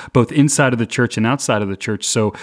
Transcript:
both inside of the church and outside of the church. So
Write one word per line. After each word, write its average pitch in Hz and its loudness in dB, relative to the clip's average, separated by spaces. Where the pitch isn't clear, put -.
both 120 2
inside 139 2
of 123 0
the 113 0
church - -2
and 110 2
outside 117 0
of 98 -4
the 98 -6
church. - -6
So 110 -2